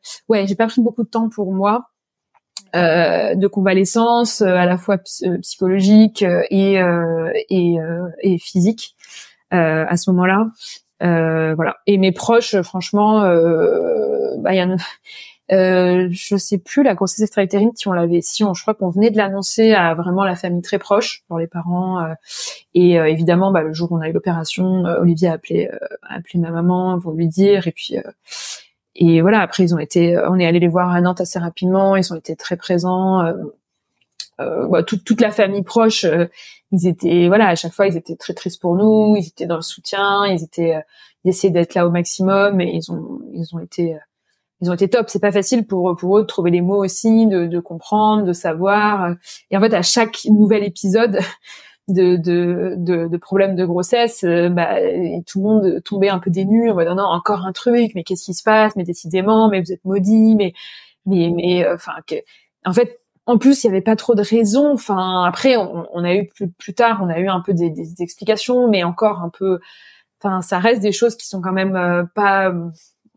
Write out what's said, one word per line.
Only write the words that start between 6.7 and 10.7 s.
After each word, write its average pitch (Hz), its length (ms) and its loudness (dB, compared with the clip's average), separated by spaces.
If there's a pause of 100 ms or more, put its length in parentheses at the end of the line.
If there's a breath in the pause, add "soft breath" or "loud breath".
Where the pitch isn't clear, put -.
euh, 170 500 0 (200)
et, 175 300 2
euh, 170 280 -6 (120)
et 185 180 2
physique, - 560 -2 (580 loud breath)
euh, 160 340 0
à 175 120 0
ce - 120 -2
moment-là. 190 380 2 (540 loud breath)